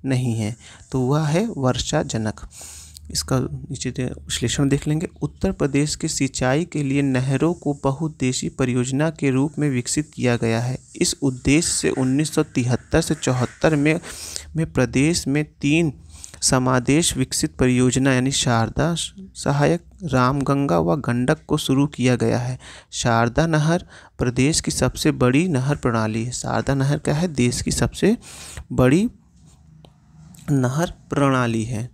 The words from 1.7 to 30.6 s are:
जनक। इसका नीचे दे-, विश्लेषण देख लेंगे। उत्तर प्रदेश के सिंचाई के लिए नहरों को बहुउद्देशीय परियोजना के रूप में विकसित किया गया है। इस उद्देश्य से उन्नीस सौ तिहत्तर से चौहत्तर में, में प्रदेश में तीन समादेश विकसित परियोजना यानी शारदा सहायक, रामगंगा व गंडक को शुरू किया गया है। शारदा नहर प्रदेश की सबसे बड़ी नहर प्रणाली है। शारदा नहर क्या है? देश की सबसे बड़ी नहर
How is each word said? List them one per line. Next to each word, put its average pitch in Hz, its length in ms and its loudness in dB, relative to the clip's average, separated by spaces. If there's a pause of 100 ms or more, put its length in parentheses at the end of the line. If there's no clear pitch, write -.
जनक। 113 380 -4 (720)
इसका - 280 -2
नीचे 131 520 -6
दे-, - 260 -6
विश्लेषण - 520 -2
देख 139 180 0
लेंगे। 151 220 -2 (120)
उत्तर 185 300 -4
प्रदेश 143 440 0
के 160 120 -6
सिंचाई 135 580 0
के 156 180 -6
लिए 139 180 0
नहरों 135 520 0
को 147 300 -4
बहुउद्देशीय 135 680 -2
परियोजना 127 600 0
के 143 220 0
रूप 139 280 2
में 147 100 2
विकसित 135 460 -2
किया 123 200 2
गया 113 260 0
है। 123 180 -4 (160)
इस - 260 -2
उद्देश्य 139 500 2
से - 180 -2
उन्नीस 135 440 0
सौ 156 100 0
तिहत्तर 123 580 0
से 160 140 -2
चौहत्तर 131 600 0
में, 156 240 2 (560)
में 160 180 -4
प्रदेश 135 540 0
में 147 180 0
तीन 151 480 0 (480)
समादेश 131 760 2
विकसित - 380 -2
परियोजना 127 580 2
यानी 127 180 2
शारदा 127 640 0 (240)
सहायक, 147 640 0 (200)
रामगंगा 139 760 2
व 165 160 2
गंडक 127 500 -2
को 147 120 -2
शुरू 139 300 2
किया 123 280 2
गया 113 240 0
है। 127 200 -6 (320)
शारदा 117 560 2
नहर 160 380 2 (320)
प्रदेश 131 440 2
की 165 100 -4
सबसे 147 400 0
बड़ी 135 360 2
नहर 139 280 0
प्रणाली 113 480 -2
है। 120 80 -6
शारदा 123 440 -2
नहर 139 220 0
क्या 143 180 -2
है? 175 120 0
देश 123 340 0
की - 100 -2
सबसे - 460 0 (540)
बड़ी 135 380 4 (1400)
नहर 135 420 0 (160)